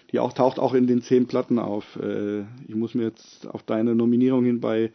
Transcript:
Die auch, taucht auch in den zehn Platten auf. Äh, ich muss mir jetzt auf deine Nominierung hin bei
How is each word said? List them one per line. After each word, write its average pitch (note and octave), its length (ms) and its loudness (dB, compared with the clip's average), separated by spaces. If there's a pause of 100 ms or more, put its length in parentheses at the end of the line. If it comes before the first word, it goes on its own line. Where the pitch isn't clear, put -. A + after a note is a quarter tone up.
(140)
Die A#2+ 60 0
auch, B2 160 -2
taucht C3 240 2
auch B2+ 160 0
in B2+ 120 4
den B2 140 2
zehn B2 260 2
Platten B2 320 -2
auf. G#2 380 -8
Äh, G#2 440 -4 (260)
ich A2 80 -12
muss A2+ 200 -4
mir A#2+ 100 -2
jetzt - 420 -10
auf - 160 -12
deine A2+ 320 0
Nominierung A#2+ 500 4
hin A#2+ 160 2
bei A2+ 340 0